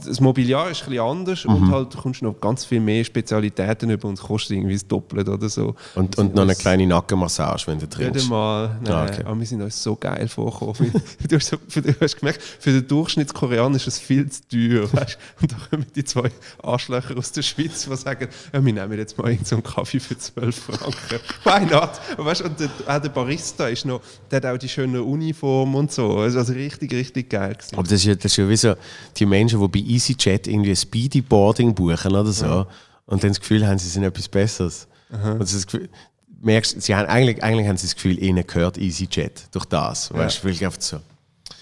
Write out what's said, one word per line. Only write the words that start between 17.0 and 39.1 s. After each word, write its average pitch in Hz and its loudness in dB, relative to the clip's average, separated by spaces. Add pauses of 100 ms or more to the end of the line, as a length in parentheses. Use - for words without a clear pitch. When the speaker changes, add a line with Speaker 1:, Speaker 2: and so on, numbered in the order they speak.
Speaker 1:
aus 123 -6
der 151 -6
Schweiz, - -4
die 135 -6
sagen, 131 -8 (260)
ja, 139 2
wir 127 6
nehmen 104 -4
jetzt - -10
mal 117 0
irgend - -2
so 120 0
einen 113 0
Kaffee - -4
für - -8
zwölf - -6
Franken. - -8 (240)
<laughs> - -
Why 190 4
not? 156 4 (300)
Und 151 -6
weißt, 180 -2
und 156 -6
der, 147 -2 (160)
auch 143 0
der 151 -4
Barista 139 -4
ist 117 -4
noch, 127 -4 (300)
der 139 0
hat 131 0
auch 127 -2
die 131 -8
schöne 127 -2
Uniform 135 0
und 143 2
so. 104 0
Also, 120 2
also 123 0
richtig, 139 -8 (100)
richtig 131 -4
geil 101 -2
gewesen. - -14
Speaker 2:
Aber 92 -2
das 87 2
ist 95 6
ja, 104 6
das 90 -2
ist 98 2
ja 98 4
wie 107 4
so 107 4 (420)
die 104 4
Menschen, 107 6
die 101 6
bei 95 0
EasyJet 117 2
irgendwie 104 2
ein 92 2
Speedy 127 0
Boarding 110 6
buchen 90 2
oder 107 2
so 92 -2
Speaker 1:
Ja. 90 2 (380)
Speaker 2:
und 98 0
dann 101 4
das - -2
Gefühl 107 2
haben, 98 4
sie 90 -4
sind 95 0
etwas 92 -2
Besseres. 98 -2 (240)
Speaker 1:
Aha. 107 -2
Speaker 2:
Und 113 -2
das 95 -2
Gefühl, - -6 (520)
merkst, 110 2
sie - 2
haben 101 2
eigentlich, 117 4
eigentlich 110 2
haben 92 2
sie 90 -4
das - -4
Gefühl, 92 0
ihnen 90 2
gehört 87 0
EasyJet 87 -4